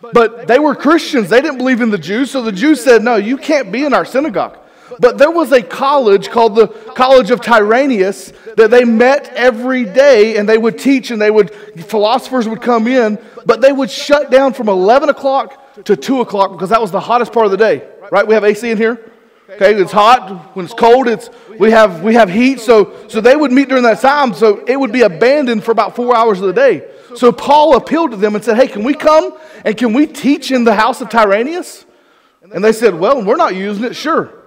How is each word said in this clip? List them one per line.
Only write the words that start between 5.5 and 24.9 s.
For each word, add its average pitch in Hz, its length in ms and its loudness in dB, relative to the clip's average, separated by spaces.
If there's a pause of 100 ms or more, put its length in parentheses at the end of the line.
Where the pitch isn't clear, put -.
a 254 100 4
college 226 680 0
called 226 260 0
the 220 120 4
College 254 640 0
of 226 100 0
Tyrannus 220 920 0 (240)
that 220 140 4
they 247 140 4
met 247 500 0
every 247 500 -2
day, 226 520 4
and 208 120 -2
they 220 100 4
would 226 200 -2
teach, 262 320 -2
and 220 100 -6
they 214 100 2
would, 208 220 2 (320)
philosophers 226 640 -2
would 220 140 -10
come 233 260 0
in, 233 300 0 (260)
but 220 160 0
they 269 100 4
would 269 200 -4
shut 285 400 -2
down 262 240 2
from 214 140 -6
eleven 214 420 2
o'clock 269 760 -6
to 208 100 2
two 254 280 -4
o'clock 196 300 -2
because 180 180 -8
that 226 100 2
was 214 100 -4
the 185 100 -4
hottest 233 320 -2
part 226 120 2
of 202 80 0
the 190 60 -2
day, 180 260 0 (260)
right? 202 160 0
We 220 80 2
have 214 80 2
A 208 120 2
C 233 160 -8
in 220 80 -2
here. 226 200 -2 (520)
Okay, 196 240 0
it's 185 180 -2
hot. 202 600 0
When 185 120 -10
it's 190 80 -16
cold, 240 340 2
it's, 220 220 -6 (280)
we 214 120 2
have, 208 320 2
we 220 100 0
have 226 160 4
heat. 247 320 0
So, 220 320 2 (160)
so 220 140 -6
they 247 120 6
would 294 160 0
meet 254 200 2
during 254 140 0
that 220 140 2
time. 269 360 0
So 208 320 0
it 262 120 -2
would 254 140 -4